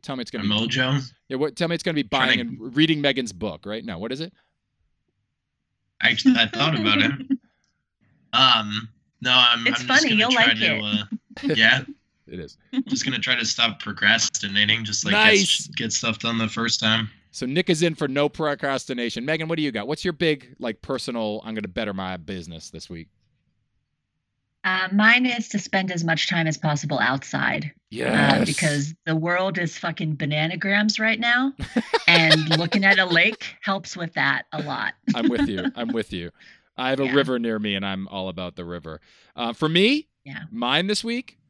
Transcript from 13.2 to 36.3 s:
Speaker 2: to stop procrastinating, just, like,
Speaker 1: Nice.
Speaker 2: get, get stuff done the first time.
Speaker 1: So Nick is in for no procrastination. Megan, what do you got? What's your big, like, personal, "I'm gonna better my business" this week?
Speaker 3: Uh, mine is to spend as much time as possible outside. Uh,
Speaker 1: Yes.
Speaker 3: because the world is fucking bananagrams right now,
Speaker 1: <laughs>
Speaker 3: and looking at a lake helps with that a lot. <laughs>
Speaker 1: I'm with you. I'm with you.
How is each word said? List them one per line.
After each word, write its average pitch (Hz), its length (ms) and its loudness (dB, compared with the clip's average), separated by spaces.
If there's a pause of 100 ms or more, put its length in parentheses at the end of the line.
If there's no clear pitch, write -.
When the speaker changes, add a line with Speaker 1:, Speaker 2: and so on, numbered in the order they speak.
Speaker 2:
to 117 80 -2
stop 113 360 -2
procrastinating, 104 1040 2
just, 107 200 -4
like, 202 80 0
Speaker 1:
Nice. 208 560 4
Speaker 2:
get, - 80 -14
get 113 160 -4
stuff 113 260 -2
done 117 200 -2
the 110 100 0
first 117 320 -2
time. 110 300 2 (220)
Speaker 1:
So - 140 -8
Nick 151 220 0
is 165 140 2
in 165 120 2
for 147 140 -4
no 143 200 2
procrastination. 135 960 -4
Megan, 156 240 -4
what 165 80 -2
do 156 60 -2
you 143 100 -2
got? 107 160 -6
What's 151 160 -6
your 180 80 0
big, 156 460 -2
like, 117 240 -6
personal, 117 640 -4
"I'm 110 100 -8
gonna 104 140 -2
better 104 240 -4
my 92 240 -6
business" 85 540 -12
this - 180 -16
week? 82 200 -14 (1500)
Speaker 3:
Uh, 185 300 -2
mine 226 340 6
is 240 240 -4
to 208 80 -4
spend 190 340 -2
as 170 120 -2
much 160 240 0
time 165 180 0
as 156 100 -2
possible 147 420 -2
outside. 135 680 -2
Uh, 147 40 -8 (200)
Speaker 1:
Yes. - 560 2
Speaker 3:
because 151 480 -2 (100)
the 160 100 0
world 175 440 0
is 170 180 -4
fucking 160 400 -4
bananagrams 180 840 0
right 226 220 0
now, 247 320 0 (280)
Speaker 1:
<laughs> - 280 0
Speaker 3:
and 160 400 6 (100)
looking 175 260 0
at 196 140 6
a 190 60 6
lake 180 560 0
helps - 360 -4
with 165 180 -8
that 139 380 -2
a 156 100 -6
lot. 131 320 -6 (100)
<laughs> - 100 0
Speaker 1:
I'm 117 140 2
with 120 200 0
you. 92 180 -4 (100)
I'm 117 120 -4
with 113 240 -4
you. 85 180 -8 (460)